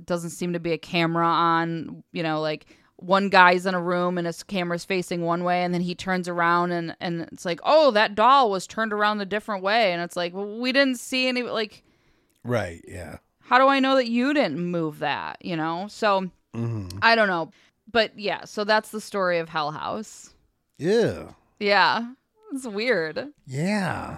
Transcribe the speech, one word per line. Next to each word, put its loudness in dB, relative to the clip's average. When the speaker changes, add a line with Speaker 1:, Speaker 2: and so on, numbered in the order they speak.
Speaker 1:
doesn't -4
seem -4
to -4
be -2
a -2
camera 0
on, 0
you -6
know, -2
like, -4
one 0
guy's 6
in 0
a 0
room 0
and -2
his -6
camera's -4
facing -4
one -2
way, 2
and 0
then 0
he -2
turns -2
around 2
and, -4
and -4
it's -18
like, -4
"Oh, 6
that 2
doll 6
was -2
turned -4
around 0
a -4
different -6
way." 2
And -4
it's -8
like, -4
"Well, -8
we -2
didn't 4
see -2
any," -2
like, -6
Speaker 2:
Right, -4
yeah. -14
Speaker 1:
"How 4
do 6
I 4
know 2
that 2
you 0
didn't 0
move -4
that?" -6
You -6
know? -6
So, 0
Speaker 2:
Mm-hmm. -6
Speaker 1:
I 6
don't 4
know. -4
But, 0
yeah, -6
so -6
that's 2
the -8
story -2
of -4
Hell -2
House. -10
Speaker 2:
Yeah. 0
Speaker 1:
Yeah. 2
It's -10
weird. -2
Speaker 2:
Yeah. -4